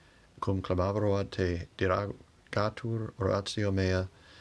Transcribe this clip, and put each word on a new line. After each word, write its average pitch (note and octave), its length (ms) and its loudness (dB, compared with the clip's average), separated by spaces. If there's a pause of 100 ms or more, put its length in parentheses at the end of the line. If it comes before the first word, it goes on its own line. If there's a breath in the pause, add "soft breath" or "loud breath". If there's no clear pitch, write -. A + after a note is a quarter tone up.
(400 loud breath)
cum F#2+ 220 0
clamavero G2 560 2
ad G2 140 -4
te, F2+ 340 0 (100)
diragatur G#2+ 1400 -2
oratio G2 560 0
mea, F#2+ 320 2 (340 loud breath)